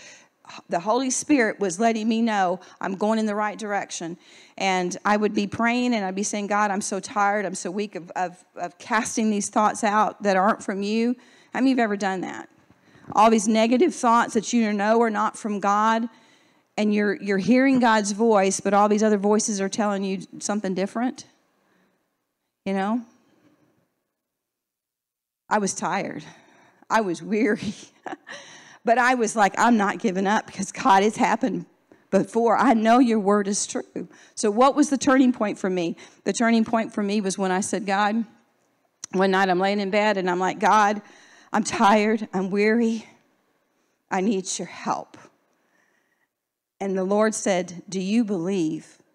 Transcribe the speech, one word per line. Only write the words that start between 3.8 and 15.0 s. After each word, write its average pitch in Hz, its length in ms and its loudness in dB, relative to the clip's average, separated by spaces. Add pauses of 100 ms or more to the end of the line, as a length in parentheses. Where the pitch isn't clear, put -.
And 185 460 -2
I 208 120 2
would 208 180 0
be 208 120 -2
praying 240 480 -2
and 208 100 -2
I'd 190 120 -6
be 202 80 -4
saying, 202 240 -6
"God, 208 240 0
I'm 190 80 -2
so 196 180 -6
tired. 202 480 -2
I'm 180 80 -6
so 185 160 -10
weak 208 240 -8
of, 170 160 -14
of, 175 340 -8 (120)
of 170 220 -10
casting 220 520 -2
these 202 180 -2
thoughts 208 360 0
out 202 400 0
that 196 120 2
aren't 196 280 2
from 196 180 -6
you." 226 320 0 (380)
How 220 80 -6
many 262 120 4
of 254 60 0
you 240 40 2
have 214 80 0
ever 202 60 -2
done 190 260 -4
that? - 260 -12 (640)
All 220 180 6
these 220 160 2
negative 233 480 4
thoughts 233 400 2
that 208 180 -2
you 226 200 2
know 214 280 2